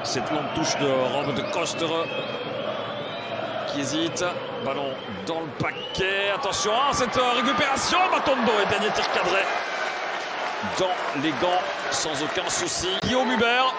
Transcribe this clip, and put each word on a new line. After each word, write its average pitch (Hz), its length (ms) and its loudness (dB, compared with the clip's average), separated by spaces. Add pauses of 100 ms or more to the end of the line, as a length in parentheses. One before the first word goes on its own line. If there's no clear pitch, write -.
Cette 143 260 -2
longue 151 260 -2
touche 160 220 0
de 139 140 2 (220)
Rob 139 220 0
de - 60 0 (120)
Koster 165 320 -2 (1800)
qui 143 120 -2
hésite. 160 460 -2 (400)
Ballon 139 240 -2 (360)
dans 165 140 -2
le 165 80 -4 (100)
paquet. 190 760 0
Attention 196 380 0 (160)
à 254 40 2
cette, 247 240 2
euh, 254 180 4
récupération. 269 640 2 (140)
Matondo 262 400 4 (100)
et 196 40 4
dernier 202 240 2
tir - 240 2
cadré 190 280 2 (1400)
dans 180 440 0
les 156 100 0
gants 180 300 2 (300)
sans 151 320 0
aucun 170 260 -2
souci. 175 400 -2 (140)
Guillaume 247 280 2
Hubert. 247 480 4